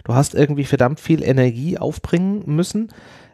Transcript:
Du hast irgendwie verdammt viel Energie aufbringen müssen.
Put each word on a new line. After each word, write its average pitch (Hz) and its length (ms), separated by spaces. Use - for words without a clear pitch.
Du 120 100
hast 139 200
irgendwie 143 300
verdammt 131 360
viel 156 220
Energie 131 560
aufbringen 185 680
müssen. 180 460